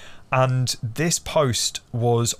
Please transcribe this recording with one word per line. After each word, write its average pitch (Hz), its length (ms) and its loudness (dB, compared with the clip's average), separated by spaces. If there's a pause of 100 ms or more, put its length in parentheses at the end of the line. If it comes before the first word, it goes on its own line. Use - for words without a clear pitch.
(320)
And 131 500 2
this 143 380 -2
post - 580 0 (140)
was 117 480 2